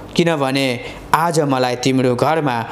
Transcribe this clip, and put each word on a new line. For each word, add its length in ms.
किनभने 640
आज 260
मलाई 360
तिम्रो 400
घरमा 560